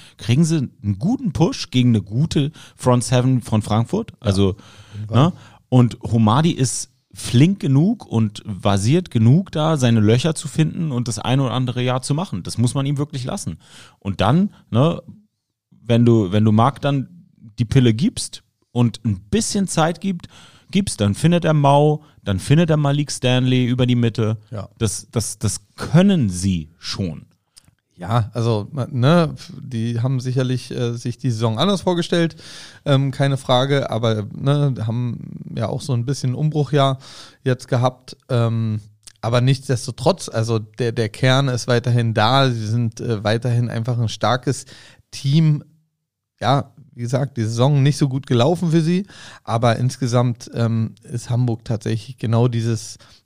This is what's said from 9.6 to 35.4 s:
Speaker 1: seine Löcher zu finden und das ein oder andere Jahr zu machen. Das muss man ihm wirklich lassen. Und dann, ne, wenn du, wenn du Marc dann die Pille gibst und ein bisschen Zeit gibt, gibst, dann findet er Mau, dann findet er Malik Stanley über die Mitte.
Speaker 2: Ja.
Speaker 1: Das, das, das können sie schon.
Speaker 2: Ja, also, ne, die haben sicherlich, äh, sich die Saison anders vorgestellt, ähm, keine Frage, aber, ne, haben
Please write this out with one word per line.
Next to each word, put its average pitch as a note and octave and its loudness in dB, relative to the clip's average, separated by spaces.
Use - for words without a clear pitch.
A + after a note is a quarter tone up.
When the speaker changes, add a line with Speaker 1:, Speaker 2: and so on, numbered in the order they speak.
Speaker 1:
seine A#2+ 2
Löcher A#2+ 2
zu - -10
finden D#3 -2
und A#2+ -4
das A2 -8
ein B2+ 0
oder B2+ -2
andere B2 -4
Jahr B2+ -2
zu - -4
machen. C#3+ -6
Das F2+ -12
muss A#2 0
man C#3 -2
ihm C#3+ -2
wirklich C#3 -6
lassen. C3 -8
Und G2 -4
dann, D#3+ 2
ne, C#3+ 0
wenn A#2 2
du, A2+ 4
wenn G#2 2
du A2 4
Marc A#2 2
dann - -4
die B2 0
Pille B2 4
gibst - -4
und A#2+ 0
ein G2+ -2
bisschen G3 -2
Zeit E3+ -2
gibt, F#3+ -6
gibst, G3+ -2
dann G2+ 2
findet E3+ 2
er D#3+ 2
Mau, D3 4
dann G2 -2
findet D#3+ 2
er D#3 2
Malik C#3+ 0
Stanley B2+ 2
über B2 0
die B2 4
Mitte. A2 0
Speaker 2:
Ja. G2+ -12
Speaker 1:
Das, - -4
das, - -4
das - -4
können F3 2
sie F2+ -2
schon. E2 -8
Speaker 2:
Ja, A2+ -2
also, A2+ -2
ne, C#3+ 2
die A#2 -4
haben C3 -2
sicherlich, B2+ -2
äh, A#2+ -4
sich A#2 -8
die C3 -2
Saison A2+ 0
anders F#3 0
vorgestellt, E3+ 0
ähm, C#3 2
keine C#3 0
Frage, C3+ 0
aber, A2+ 0
ne, C#3+ 0
haben - -6